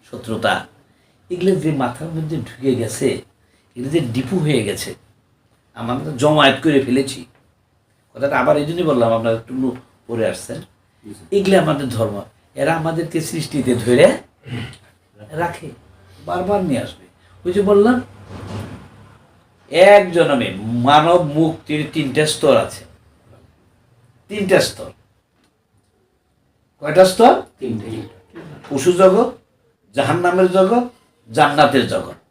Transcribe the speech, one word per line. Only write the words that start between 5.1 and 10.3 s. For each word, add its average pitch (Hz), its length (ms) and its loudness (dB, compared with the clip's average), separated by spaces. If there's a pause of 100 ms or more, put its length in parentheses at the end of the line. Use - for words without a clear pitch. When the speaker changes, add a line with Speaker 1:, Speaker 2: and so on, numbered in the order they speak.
Speaker 1:
আমরা 117 320 -6
তো 151 120 -10
জমায়েত 147 460 2
করে 147 160 4
ফেলেছি। 127 460 -4 (880)
কথাটা 139 260 -4
আবার 147 180 2
এই 147 80 -2
জন্যই 170 180 -6
বললাম, 120 300 2
আপনারা 113 220 -2
একটু 113 180 -12
নু-, 127 220 -4 (320)
পরে 113 220 -2
আসছেন। - 280 -12